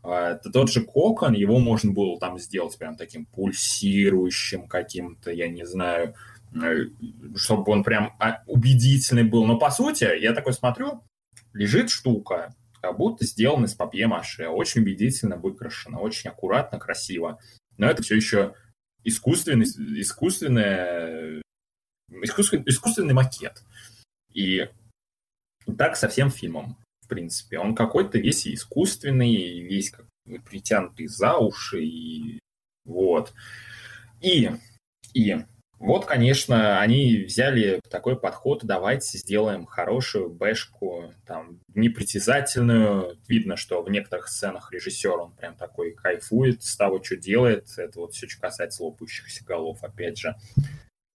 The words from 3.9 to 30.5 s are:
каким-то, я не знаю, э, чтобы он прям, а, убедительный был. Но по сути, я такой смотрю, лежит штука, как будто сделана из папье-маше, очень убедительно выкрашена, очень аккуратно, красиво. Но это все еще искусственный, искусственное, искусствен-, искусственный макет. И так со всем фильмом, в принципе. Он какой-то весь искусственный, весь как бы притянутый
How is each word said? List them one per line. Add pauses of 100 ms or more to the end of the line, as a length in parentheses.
каким-то,
я
не
знаю, (400)
э, (500)
чтобы
он
прям,
а,
убедительный
был.
Но
по
сути, (120)
я
такой
смотрю, (500)
лежит
штука, (280)
как
будто
сделана
из
папье-маше,
очень
убедительно
выкрашена,
очень
аккуратно,
красиво. (380)
Но
это
все
еще (500)
искусственный, (340)
искусственное, (680)
искусствен-,
искусственный
макет. (720)
И (1120)
так
со
всем
фильмом, (240)
в
принципе.
Он
какой-то
весь
искусственный,
весь
как (200)
бы
притянутый